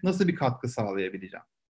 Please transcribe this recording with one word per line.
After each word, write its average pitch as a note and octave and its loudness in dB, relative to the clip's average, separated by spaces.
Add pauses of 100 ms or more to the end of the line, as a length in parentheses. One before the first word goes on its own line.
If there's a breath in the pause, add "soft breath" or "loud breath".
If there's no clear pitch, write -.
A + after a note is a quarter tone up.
nasıl F#3 4
bir E3 2
katkı B2 0
sağlayabileceğim G2 -4 (240)